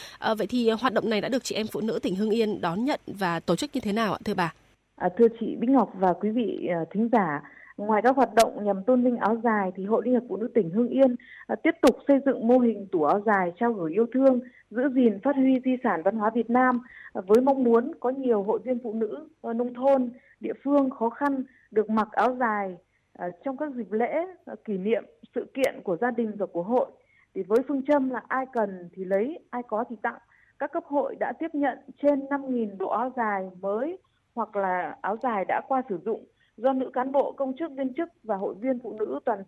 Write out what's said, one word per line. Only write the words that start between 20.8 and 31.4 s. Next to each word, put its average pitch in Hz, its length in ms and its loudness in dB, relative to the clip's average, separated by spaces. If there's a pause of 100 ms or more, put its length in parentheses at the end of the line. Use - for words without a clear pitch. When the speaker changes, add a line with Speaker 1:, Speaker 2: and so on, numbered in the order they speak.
Speaker 2:
khó 226 200 -2
khăn 269 340 -2 (260)
được 208 200 0
mặc 214 220 2
áo 247 280 2
dài, 208 360 -2 (420)
ờ, 180 80 -6 (180)
trong 269 120 -6
các 294 180 -6
dịp 208 180 -8
lễ, 240 340 0 (180)
ờ, 220 200 -12
kỷ 220 140 -6
niệm, 208 260 -2 (300)
sự - 200 -4
kiện - 300 -2
của - 160 -2
gia 247 100 0
đình 226 280 -4
và 190 80 -2
của 170 160 -6
hội. 240 240 0 (480)
Thì 190 80 -6
với 190 160 2 (100)
phương 277 180 -2
châm 277 240 2
là 233 180 -6
ai 262 240 -2
cần 190 440 -4
thì 185 80 -8
lấy, 208 340 0 (120)
ai 247 180 -6
có 220 220 -4
thì 233 120 -10
tặng, 233 160 -4 (400)
các 294 140 -6
cấp 339 140 -4
hội 277 340 -2
đã 208 180 -2
tiếp 320 140 -6